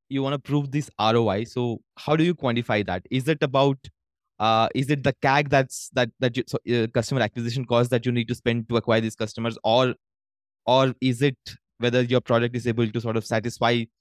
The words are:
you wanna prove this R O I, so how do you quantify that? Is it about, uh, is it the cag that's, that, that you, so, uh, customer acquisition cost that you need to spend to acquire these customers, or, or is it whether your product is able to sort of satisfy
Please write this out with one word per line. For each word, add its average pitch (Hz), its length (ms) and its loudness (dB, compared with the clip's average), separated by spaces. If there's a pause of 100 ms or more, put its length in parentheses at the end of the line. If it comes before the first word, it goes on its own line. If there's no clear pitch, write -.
you 135 140 -2
wanna 139 160 -2
prove 139 320 -2
this 143 280 -4
R 110 180 4
O 117 120 2
I, 104 160 -2
so 120 360 -4 (160)
how 151 200 0
do 160 80 4
you 175 100 2
quantify 117 520 0
that? 90 240 -4
Is 127 180 -2
it 156 140 0
about, 135 360 2 (600)
uh, 110 360 2
is 131 160 -2
it 143 120 -2
the 123 180 0
cag 139 300 2
that's, 135 440 0
that, 123 160 0 (100)
that 123 160 0
you, 127 100 -2
so, - 120 -6 (120)
uh, 117 180 0
customer 123 320 -2
acquisition 117 440 -4
cost 120 260 0
that 120 160 0
you 123 60 0
need 120 160 -2
to 123 60 -4
spend 117 340 -2
to 117 80 0
acquire 113 240 2
these 113 160 -4
customers, 113 480 -6
or, 123 300 2 (720)
or 131 360 4
is 123 200 0
it 139 160 0 (420)
whether 120 240 2
your 123 180 2
product 120 360 0
is 120 100 -6
able 117 220 0
to 113 120 -6
sort 113 160 -4
of 110 100 -4
satisfy 117 580 0 (160)